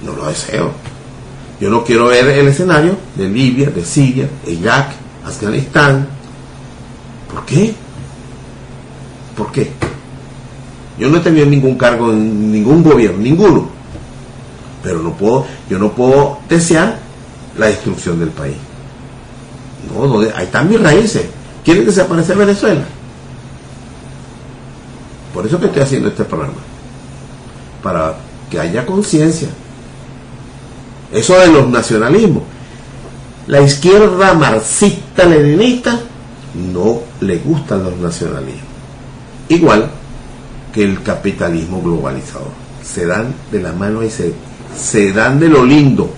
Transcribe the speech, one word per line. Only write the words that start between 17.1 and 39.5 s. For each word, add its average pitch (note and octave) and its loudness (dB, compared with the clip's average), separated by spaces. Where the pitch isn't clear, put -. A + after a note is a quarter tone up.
la A2 2
destrucción F#2 -2
del E2 -2
país. C#2 -8
No, A2+ 0
no A#2 2
de-, G#2+ 2
ahí F#2 -4
están C3 0
mis A3+ 4
raíces. D#3+ 4
¿Quieren F#3+ 6
desaparecer F3+ 2
Venezuela? G3+ 2
Por F2+ -4
eso E3+ 0
que F#3 0
estoy C#3+ 0
haciendo B2+ 0
este - -4
programa, D2+ -6
para F2 -2
que E2+ -6
haya F2 -4
conciencia. E3 0
Eso - 4
de F3+ 10
los D3 8
nacionalismos. B2 2
La C#3 6
izquierda F#3 6
marxista-leninista E3+ 4
no A2 0
le F#2 0
gustan G2+ -2
los F2+ -6
nacionalismos. D#2+ -6
Igual C#3 4